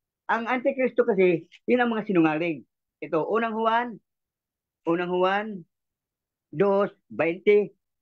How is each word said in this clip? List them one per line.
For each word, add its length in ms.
Ang 160
antikristo 560
kasi, 400
yun 160
ang 80
mga 160
sinungaling. 560
Ito, 320
unang 240
Juan, 340
unang 240
Juan 340
Dos, 400
bainte, 680